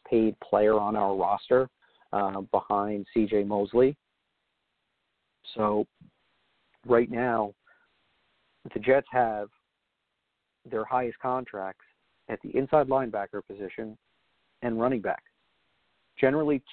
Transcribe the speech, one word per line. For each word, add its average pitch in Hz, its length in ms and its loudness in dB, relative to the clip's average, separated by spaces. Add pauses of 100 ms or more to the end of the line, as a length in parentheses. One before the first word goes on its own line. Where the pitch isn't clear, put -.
paid 110 320 2
player 107 400 4
on 104 160 -2
our 98 180 0
roster, 101 540 0 (440)
uh, 98 280 -2
behind 101 720 -2
C 110 140 2
J 104 180 0
Mosley. 107 500 2 (1600)
So 107 320 0 (1000)
right 120 240 4
now, 117 440 -2 (1200)
the 110 60 -4
Jets 131 300 2
have 110 380 -2 (1200)
their 110 140 -4
highest 127 340 -2
contracts 120 640 -6 (440)
at 110 140 -6
the - 140 -12
inside 135 320 2
linebacker 110 580 -2
position 104 500 -12 (640)
and 117 180 -2
running 123 200 0
back. 95 220 -6 (1000)
Generally 147 420 2 (100)